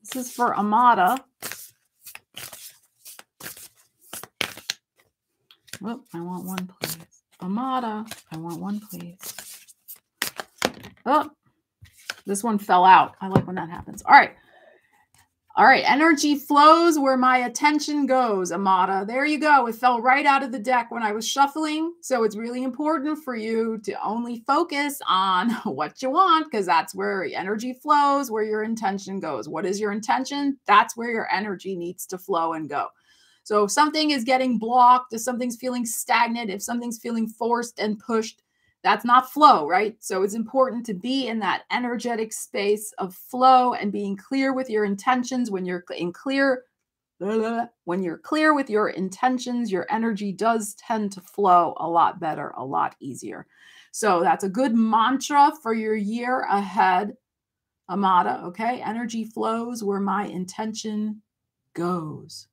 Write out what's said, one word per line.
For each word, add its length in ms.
This 240
is 60
for 240
Amada. 600
Whoop, 240
I 60
want 240
one, 260
please. 260
Amada, 640
I 60
want 240
one, 200
please. 380
Oh, 240
this 160
one 160
fell 260
out. 360
I 80
like 180
when 100
that 120
happens. 340
All 120
right. 180
All 100
right. 220
Energy 460
flows 640
where 180
my 220
attention 680
goes, 440
Amada. 560
There 180
you 140
go. 300
It 80
fell 240
right 260
out 160
of 80
the 80
deck 320
when 140
I 80
was 160
shuffling. 720
So 240
it's 100
really 300
important 580
for 140
you 480
to 80
only 420
focus 600
on 440
<laughs> 140
what 380
you 80
want, 400
'cause 160
that's 280
where 300
energy 500
flows, 560
where 120
your 220
intention 560
goes. 280
What 180
is 120
your 140
intention? 760
That's 300
where 140
your 200
energy 460
needs 300
to 120
flow 360
and 140
go. 200
So 200
if 60
something 400
is 140
getting 340
blocked, 540
if 80
something's 360
feeling 280
stagnant, 680
if 120
something's 360
feeling 300
forced 500
and 220
pushed, 420
that's 220
not 280
flow, 340
right? 320
So 240
it's 120
important 520
to 80
be 340
in 100
that 240
energetic 600
space 640
of 160
flow 580
and 180
being 240
clear 380
with 160
your 160
intentions. 680
When 140
you're 240
cl-, 120
in 120
clear, 520
blah, 120
blah, 80
blah. 280
When 180
you're 160
clear 360
with 140
your 220
intentions, 840
your 180
energy 420
does 420
tend 380
to 100
flow 560
a 100
lot 320
better, 380
a 60
lot 360
easier. 460
So 300
that's 240
a 60
good 240
mantra 800
for 100
your 240
year 440
ahead, 640
Amada, 560
okay? 380
Energy 420
flows 580
where 180
my 260
intention 960
goes. 800